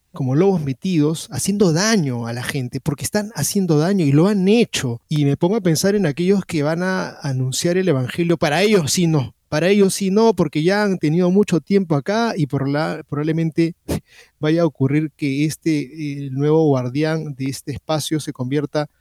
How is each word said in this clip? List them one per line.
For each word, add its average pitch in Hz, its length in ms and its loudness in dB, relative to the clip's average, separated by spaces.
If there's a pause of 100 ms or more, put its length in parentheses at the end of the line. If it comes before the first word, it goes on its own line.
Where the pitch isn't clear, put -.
(140)
como 131 220 -2
lobos 185 260 2
metidos, 151 720 -2
haciendo 196 420 0
daño 151 540 0
a 117 60 -6
la 120 100 -8
gente, 131 360 -6
porque - 240 -6
están 208 300 -4
haciendo 165 460 0
daño 175 260 2
y 139 60 2
lo 156 160 6
han 196 200 2
hecho. 196 640 0
Y 151 160 0
me 143 100 2
pongo 180 200 0
a 226 60 -2
pensar 180 340 2
en 202 100 0
aquellos 180 400 0
que 151 180 -2
van 165 200 -2
a 185 380 -4
anunciar 131 560 -2
el 185 120 0
evangelio, 160 480 0
para 156 240 0
ellos 202 300 2
sí 175 160 2
no. 147 260 0 (160)
Para 156 200 0
ellos 196 240 4
sí 190 180 -2
no, 220 220 4
porque 170 280 -2
ya 196 220 2
han 190 140 0
tenido 175 340 0
mucho 185 300 2
tiempo 190 340 0
acá 214 400 -2
y 151 120 0
por 135 220 -2
la, 156 380 -4
probablemente 165 680 -2 (120)
<laughs> - 520 -10
vaya 160 220 0
a 170 40 4
ocurrir 147 500 0
que 143 300 -2
este, 147 800 -4
el 131 80 -10
nuevo 151 340 4
guardián 147 640 0
de 131 120 -6
este 139 280 -8
espacio 156 460 -4
se 139 140 -8
convierta 143 560 -4 (120)